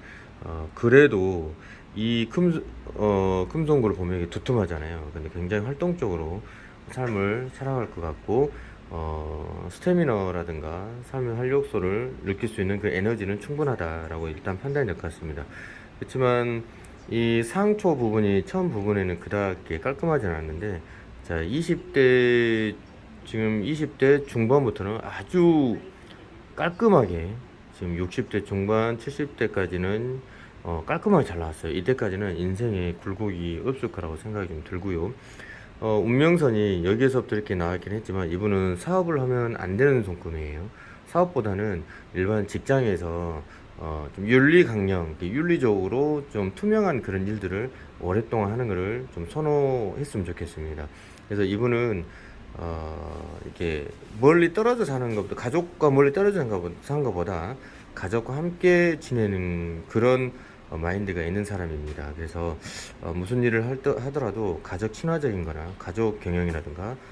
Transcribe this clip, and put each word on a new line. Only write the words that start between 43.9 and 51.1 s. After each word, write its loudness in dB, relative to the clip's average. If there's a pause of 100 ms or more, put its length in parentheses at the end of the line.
좀 -4
윤리 8
강령, 0
이렇게 -6
윤리적으로 2
좀 -2
투명한 2
그런 -2
일들을 -4 (300)
오랫동안 0
하는 -2
거를 -2
좀 -8
선호했으면 0
좋겠습니다. -8 (400)